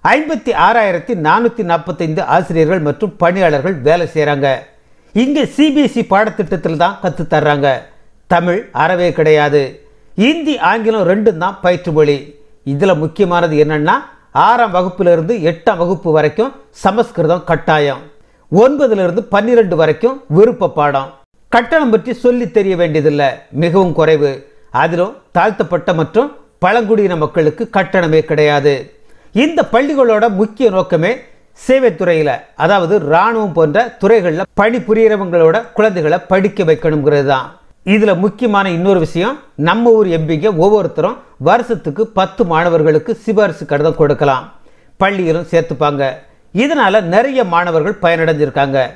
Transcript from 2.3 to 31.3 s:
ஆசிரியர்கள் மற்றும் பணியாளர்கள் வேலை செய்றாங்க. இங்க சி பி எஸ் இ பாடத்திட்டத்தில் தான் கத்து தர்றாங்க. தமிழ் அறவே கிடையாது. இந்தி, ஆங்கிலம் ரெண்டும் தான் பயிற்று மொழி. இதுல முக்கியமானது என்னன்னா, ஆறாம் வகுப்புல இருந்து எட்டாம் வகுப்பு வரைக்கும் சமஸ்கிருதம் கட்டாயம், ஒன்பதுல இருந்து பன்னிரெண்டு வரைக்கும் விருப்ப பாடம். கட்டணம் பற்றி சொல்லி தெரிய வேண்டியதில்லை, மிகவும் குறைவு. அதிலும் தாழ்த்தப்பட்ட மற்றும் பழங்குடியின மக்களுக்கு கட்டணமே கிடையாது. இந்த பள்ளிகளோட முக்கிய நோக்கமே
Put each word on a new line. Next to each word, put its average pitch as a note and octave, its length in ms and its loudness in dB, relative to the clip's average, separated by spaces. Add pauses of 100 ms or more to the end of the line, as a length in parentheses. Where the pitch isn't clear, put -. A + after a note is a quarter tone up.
ஆசிரியர்கள் E3 520 0
மற்றும் E3+ 260 -4 (100)
பணியாளர்கள் E3+ 520 0 (140)
வேலை F3 240 2
செய்றாங்க. C#3+ 360 -2 (680)
இங்க C4+ 240 0 (160)
சி D4 180 2
பி D4 120 2
எஸ் - 140 -4
இ A3+ 120 -2
பாடத்திட்டத்தில் F#3+ 680 -2
தான் F#3+ 200 0
கத்து F3 300 -6
தர்றாங்க. D3 360 0 (600)
தமிழ் F3 320 0 (220)
அறவே F3 340 0
கிடையாது. D3+ 440 2 (680)
இந்தி, D#4 260 0 (160)
ஆங்கிலம் A3 400 0
ரெண்டும் G3+ 340 0
தான் F#3+ 200 -6
பயிற்று F3+ 320 -2
மொழி. D3 200 2 (500)
இதுல D3+ 360 0
முக்கியமானது E3+ 600 0
என்னன்னா, D#3 320 0 (480)
ஆறாம் A3+ 320 2
வகுப்புல F3+ 400 2
இருந்து E3 200 -2 (140)
எட்டாம் F3 320 -2
வகுப்பு F3 360 -2
வரைக்கும் D3+ 360 0 (300)
சமஸ்கிருதம் F3+ 680 -2
கட்டாயம், D3+ 560 -2 (460)
ஒன்பதுல A#3 540 2
இருந்து F3+ 180 -2 (100)
பன்னிரெண்டு G#3+ 480 2
வரைக்கும் D#3+ 340 0 (220)
விருப்ப G3 400 2
பாடம். C#3 320 -2 (420)
கட்டணம் B3 440 0
பற்றி A#3+ 280 -4
சொல்லி B3 240 0 (120)
தெரிய F#3+ 240 0
வேண்டியதில்லை, D3 460 0 (340)
மிகவும் E3+ 340 0
குறைவு. D3+ 340 2 (520)
அதிலும் F3 340 -2 (220)
தாழ்த்தப்பட்ட F3+ 640 -2
மற்றும் A#3 300 -2 (340)
பழங்குடியின G#3 600 0
மக்களுக்கு D#3 400 -2 (120)
கட்டணமே E3 540 0
கிடையாது. D3 420 2 (640)
இந்த D4+ 260 0 (100)
பள்ளிகளோட A#3+ 540 2 (120)
முக்கிய A3 380 0
நோக்கமே F3+ 340 0 (500)